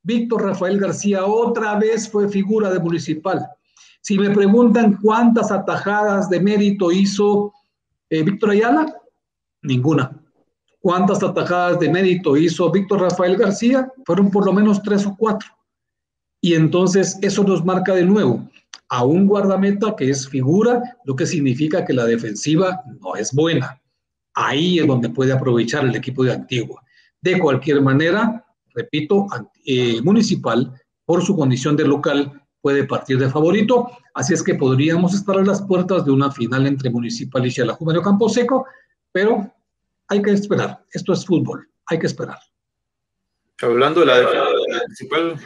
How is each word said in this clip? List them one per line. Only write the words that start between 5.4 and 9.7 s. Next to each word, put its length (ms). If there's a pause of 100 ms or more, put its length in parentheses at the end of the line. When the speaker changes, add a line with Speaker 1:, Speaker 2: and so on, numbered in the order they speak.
Speaker 1:
atajadas 800
de 100
mérito 520
hizo 600 (600)
eh, 100
Víctor 280
Ayala? 440 (680)
Ninguna. 580 (600)